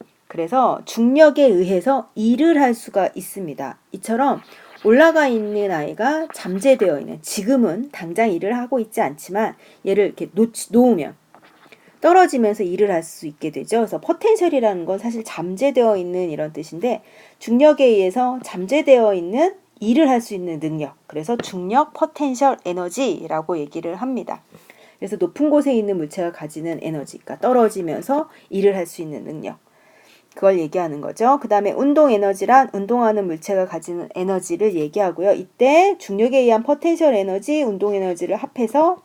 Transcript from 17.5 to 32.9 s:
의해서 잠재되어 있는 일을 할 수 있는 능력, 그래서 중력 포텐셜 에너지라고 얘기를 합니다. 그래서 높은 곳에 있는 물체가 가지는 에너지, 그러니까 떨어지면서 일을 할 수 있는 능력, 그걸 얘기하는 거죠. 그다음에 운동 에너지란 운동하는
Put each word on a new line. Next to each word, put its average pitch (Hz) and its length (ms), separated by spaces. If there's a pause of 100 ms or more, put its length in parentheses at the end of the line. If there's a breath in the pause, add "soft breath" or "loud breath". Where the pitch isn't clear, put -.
의해서 240 600
잠재되어 226 680
있는 220 420 (240)
일을 247 280
할 247 120
수 214 140
있는 175 260
능력, 151 360 (100)
그래서 156 300
중력 214 580
포텐셜 277 720
에너지라고 175 920
얘기를 165 380
합니다. 240 460 (560 soft breath)
그래서 196 180
높은 302 340
곳에 277 240
있는 202 220
물체가 170 360
가지는 160 500
에너지, 151 360
그러니까 - 220
떨어지면서 226 880 (220 soft breath)
일을 196 260
할 175 100
수 - 160
있는 151 220
능력, 139 340 (760 soft breath)
그걸 196 240
얘기하는 156 420
거죠. 254 400
그다음에 208 320
운동 285 380
에너지란 202 600
운동하는 214 540